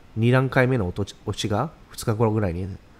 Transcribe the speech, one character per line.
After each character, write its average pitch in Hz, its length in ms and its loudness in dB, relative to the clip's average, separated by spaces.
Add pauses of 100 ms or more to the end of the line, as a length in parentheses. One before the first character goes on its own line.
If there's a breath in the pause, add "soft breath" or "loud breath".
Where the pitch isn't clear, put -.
(160)
二 113 140 4
段 131 180 4
階 127 200 4
目 131 100 2
の 95 80 -2
落 87 100 -6
と 104 80 -2
ち-、 - 120 -10 (100)
落 104 120 -6
ち 110 100 -4
が、 113 220 -2 (180)
二 - 160 -14
日 113 100 0
頃 113 160 2
ぐ 110 100 0
ら 98 100 0
い 82 40 -4
に、 90 140 -6 (320 loud breath)